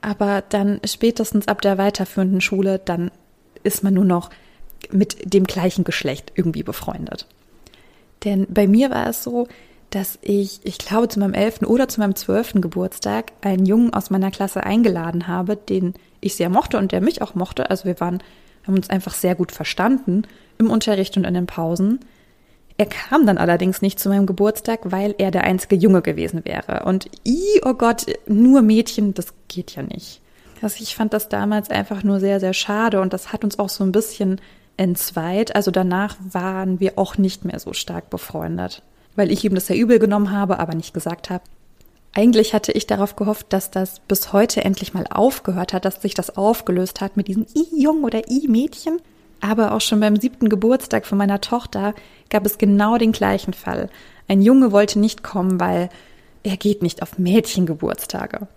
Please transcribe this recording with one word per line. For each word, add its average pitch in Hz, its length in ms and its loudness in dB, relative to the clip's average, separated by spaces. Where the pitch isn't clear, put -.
aber 202 480 -2
dann 202 360 0
spätestens 226 640 0
ab 208 140 -2
der 196 160 2
weiterführenden 190 640 0
Schule, 190 440 0
dann 175 260 -4
ist - 220 -2
man 196 100 4
nur 190 100 4
noch 175 260 0
mit 190 420 0
dem 190 120 6
gleichen 180 400 0
Geschlecht - 500 -6
irgendwie 160 280 0
befreundet. - 640 -10
Denn 196 240 0
bei 202 180 2
mir 226 240 6
war - 180 -2
es 233 140 -6
so, 240 260 -4
dass - 320 -6
ich, 202 420 -2
ich 196 140 -8
glaube, 226 300 0
zu 214 120 -2
meinem 196 140 0
elften 220 320 -2
oder 254 200 2
zu 233 140 -6
meinem 202 140 0
zwölften 202 460 0
Geburtstag 190 720 -4
einen 190 240 2
Jungen 226 260 4
aus 202 180 -4
meiner 190 200 0
Klasse 190 340 -6
eingeladen 175 640 0
habe, 180 280 -2
den 185 380 -2
ich - 140 -4
sehr 170 140 0
mochte 226 300 0
und 196 140 0
der 180 80 0
mich 254 200 0
auch - 140 -8
mochte. - 360 -4
Also 190 140 -4
wir 180 160 -2
waren, 175 220 -2
haben 190 80 0
uns 185 160 0
einfach 185 240 -4
sehr 180 200 0
gut 175 180 -4
verstanden 208 680 0
im 226 120 4
Unterricht 214 460 0
und 185 80 2
in 180 100 -2
den 180 120 0
Pausen. 175 540 0
Er 202 60 0
kam - 380 2
dann 190 120 4
allerdings 175 420 2
nicht 196 200 -2
zu - 80 -2
meinem 196 180 4
Geburtstag, 214 560 0
weil 196 340 -2
er 190 140 0
der 180 140 2
einzige 185 320 2
Junge 180 260 6
gewesen 165 420 -4
wäre. - 400 -6
Und 190 240 -2
i, 381 400 4
oh 262 100 2
Gott, 233 320 0
nur 247 340 8
Mädchen, 220 540 4
das - 200 -8
geht - 300 -12
ja 139 80 -8
nicht. - 360 -14
Also 214 200 -4
ich - 160 -10
fand 220 160 -2
das 214 160 -2
damals 208 420 -2
einfach 196 320 -4
nur 202 160 2
sehr, 196 220 0
sehr 185 140 -2
schade 202 460 0
und 190 120 0
das - 200 -8
hat 220 120 -6
uns 208 160 -2
auch 202 80 -2
so - 160 -4
ein 190 80 2
bisschen 196 480 -2
entzweit. 180 760 -2
Also 202 160 0
danach 185 460 0
waren 190 520 -4
wir 190 180 0
auch 196 200 -2
nicht 190 260 0
mehr - 160 -6
so - 120 -12
stark - 380 -10
befreundet, 165 720 -8
weil 196 160 2
ich - 140 -2
ihm 196 100 2
das 185 140 -2
sehr 185 80 0
übel 226 240 4
genommen 202 320 2
habe, 202 260 -2
aber 165 160 -4
nicht 160 180 -8
gesagt - 380 -8
habe. 180 140 -8
Eigentlich 220 380 4
hatte 214 200 0
ich - 160 -2
darauf 202 260 -2
gehofft, 214 360 -4
dass 190 200 -2
das 190 300 -6
bis - 320 -4
heute 208 320 2
endlich 196 280 -2
mal 185 160 -6
aufgehört 185 640 0
hat, 185 120 -4
dass 190 180 -4
sich 196 120 -4
das - 220 -6
aufgelöst 190 640 0
hat 196 160 -4
mit 202 120 -2
diesem 196 260 -2
i-Jung 311 480 2
oder 226 260 -2
i-Mädchen. 285 720 0
Aber 214 300 2
auch 220 80 0
schon 214 180 0
beim 208 180 4
siebten 240 320 0
Geburtstag 220 560 2
von 202 140 -2
meiner 202 220 0
Tochter 208 540 -4
gab 208 160 0
es - 120 -4
genau 208 380 4
den 220 140 4
gleichen 196 420 0
Fall. 180 380 -6
Ein 196 120 6
Junge 247 300 6
wollte 208 300 4
nicht 220 240 0
kommen, 185 360 -2
weil 180 300 0
er 190 120 -4
geht 208 240 -2
nicht - 220 -4
auf - 160 -12
Mädchengeburtstage. 185 1300 0